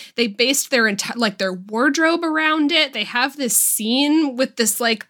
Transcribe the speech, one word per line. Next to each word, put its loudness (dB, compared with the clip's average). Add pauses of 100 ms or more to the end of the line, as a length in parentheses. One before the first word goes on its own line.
(160)
They 2
based 0
their 4
enti-, -2
like, 0
their -2
wardrobe 0
around 0
it. 2
They -4
have -2
this -2
scene 0
with -2
this, -2
like, -2